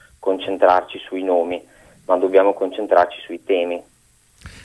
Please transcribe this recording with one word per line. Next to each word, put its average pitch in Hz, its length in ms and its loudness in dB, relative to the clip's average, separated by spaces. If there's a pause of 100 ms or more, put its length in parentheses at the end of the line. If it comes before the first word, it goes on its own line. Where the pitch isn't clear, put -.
(200)
concentrarci 92 840 0
sui 92 180 -8
nomi, 87 380 -2 (440)
ma 92 100 0
dobbiamo 95 380 4
concentrarci 92 720 0
sui 87 180 -12
temi. 87 380 -2 (840)